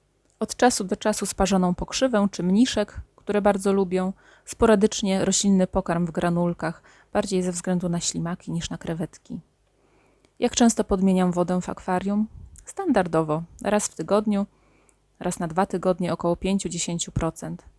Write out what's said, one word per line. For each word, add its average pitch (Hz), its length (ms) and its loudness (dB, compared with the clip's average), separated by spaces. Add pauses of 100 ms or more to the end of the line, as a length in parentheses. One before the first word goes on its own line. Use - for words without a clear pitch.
(400)
od - 160 -6
czasu 247 280 4
do 185 120 -4
czasu 214 300 -2
sparzoną 180 500 2
pokrzywę 233 560 0
czy - 120 -6
mniszek, 208 580 2 (140)
które 208 260 -2
bardzo 196 320 2
lubią, 185 400 0 (320)
sporadycznie 214 800 2
roślinny 190 420 4
pokarm 175 380 -2
w 165 60 -4
granulkach, 175 720 -2 (300)
bardziej 196 300 0
ze 180 80 -2
względu 180 380 -2
na 170 100 -2
ślimaki 170 520 -6
niż 165 180 -6
na 165 80 -8
krewetki. - 600 -10 (1000)
Jak 240 160 -2
często 233 280 4
podmieniam 185 480 2
wodę 180 300 0
w - 80 -10
akwarium? 202 580 -2 (380)
Standardowo, 165 760 0 (180)
raz 208 260 0
w - 80 -16
tygodniu, 202 500 0 (720)
raz 180 200 -4
na 175 80 -4
dwa 165 180 0
tygodnie, 180 480 0
około 170 220 0
pięciu, 190 340 -2
dziesięciu 170 420 -6
procent. 165 540 -4 (120)